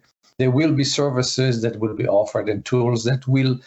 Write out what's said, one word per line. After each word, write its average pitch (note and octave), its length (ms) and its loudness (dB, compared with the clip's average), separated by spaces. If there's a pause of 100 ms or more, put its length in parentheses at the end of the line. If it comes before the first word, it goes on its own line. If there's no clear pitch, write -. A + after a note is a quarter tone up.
(380)
there B2+ 120 2
will D3+ 220 2
be C#3 100 2
services C3 800 0
that A#2 160 -2
will G#2+ 160 -2
be - 140 -4
offered G#2+ 400 0
and G2+ 160 -4
tools A#2+ 400 0
that B2+ 240 -2
will C3 280 2 (100)